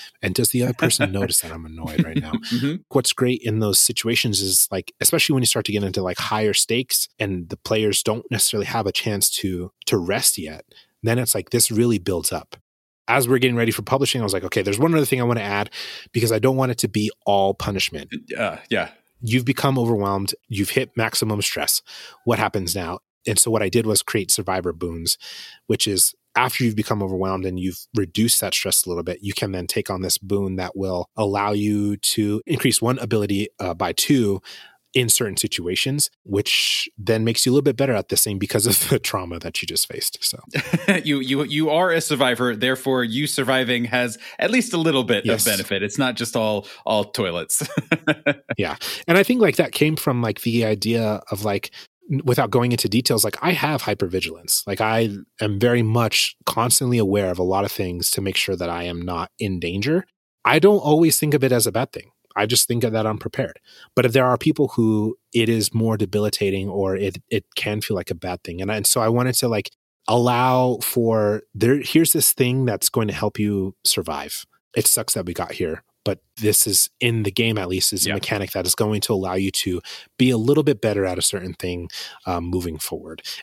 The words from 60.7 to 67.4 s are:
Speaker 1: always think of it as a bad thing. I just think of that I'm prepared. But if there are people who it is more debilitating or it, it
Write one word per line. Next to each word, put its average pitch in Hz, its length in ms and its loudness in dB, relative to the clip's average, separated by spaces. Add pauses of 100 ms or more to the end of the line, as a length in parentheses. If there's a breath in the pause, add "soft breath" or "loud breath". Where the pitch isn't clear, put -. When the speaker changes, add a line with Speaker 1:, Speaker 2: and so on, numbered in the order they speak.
Speaker 1:
always 151 380 4
think 151 160 2
of 135 100 4
it 127 100 4
as 117 140 2
a 104 40 0
bad - 220 -2
thing. - 180 -14 (240)
I 104 120 0
just 120 200 2
think 120 160 0
of 113 80 0
that 110 160 0
I'm 107 100 -2
prepared. - 420 -6 (360 loud breath)
But 123 100 4
if 120 60 2
there 127 140 4
are 123 120 4
people 151 320 2
who 110 480 2 (160)
it 113 140 2
is 113 260 0
more 113 220 2
debilitating 101 720 0
or 95 300 -2
it, 98 200 -4 (120)
it 107 160 -2 (100)